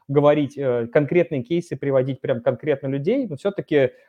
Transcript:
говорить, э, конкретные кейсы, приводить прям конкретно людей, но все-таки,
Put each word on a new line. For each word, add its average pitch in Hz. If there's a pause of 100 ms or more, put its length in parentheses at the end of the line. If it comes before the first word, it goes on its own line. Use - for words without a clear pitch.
говорить, 147
э, 123
конкретные 156
кейсы, 170
приводить 135
прям 120
конкретно 139
людей, 160
но 151
все-таки, 156 (180)